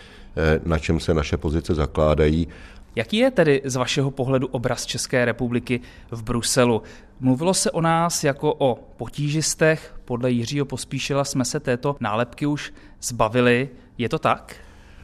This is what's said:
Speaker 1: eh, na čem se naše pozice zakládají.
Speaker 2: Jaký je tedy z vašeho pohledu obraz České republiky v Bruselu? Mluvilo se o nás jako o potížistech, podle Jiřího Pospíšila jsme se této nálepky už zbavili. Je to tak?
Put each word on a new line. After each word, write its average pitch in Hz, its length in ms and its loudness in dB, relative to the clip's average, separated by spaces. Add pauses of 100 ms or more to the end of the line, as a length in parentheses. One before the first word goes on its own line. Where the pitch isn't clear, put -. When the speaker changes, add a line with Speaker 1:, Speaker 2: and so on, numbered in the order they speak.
(360)
Speaker 1:
eh, 80 280 2
na 80 140 0
čem 80 220 0
se 85 140 0
naše 78 220 0
pozice 80 380 -2
zakládají. 76 720 2 (480)
Speaker 2:
Jaký 117 200 -2
je 254 140 4
tedy 151 340 4
z 127 120 -4
vašeho 135 340 0
pohledu 131 360 0
obraz 120 400 -4
České - 380 0
republiky 120 560 -2 (300)
v 113 120 -8
Bruselu? 117 600 2 (380)
Mluvilo 131 340 2
se 190 160 0
o 170 100 -2
nás 165 440 2
jako 147 340 0
o 127 200 2 (180)
potížistech, 147 1000 0 (100)
podle 123 260 -2
Jiřího 123 360 0
Pospíšila 139 580 -4
jsme 135 200 -2
se 151 160 -4
této 139 400 -2
nálepky 117 460 -2
už 147 260 -4 (300)
zbavili. 120 680 2 (300)
Je 113 100 -2
to 160 100 -2
tak? - 380 -2 (480)